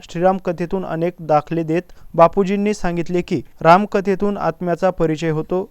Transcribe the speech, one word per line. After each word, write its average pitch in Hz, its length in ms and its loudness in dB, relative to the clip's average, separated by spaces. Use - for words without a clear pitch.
श्रीराम 185 340 0
कथेतून 180 480 -4
अनेक 165 360 -2
दाखले 156 420 0
देत 240 300 -2
बापूजींनी 202 600 2
सांगितले 175 480 -2
की 156 180 -2
रामकथेतून 196 760 2
आत्म्याचा 175 520 0
परिचय 160 400 -2
होतो. 160 400 -4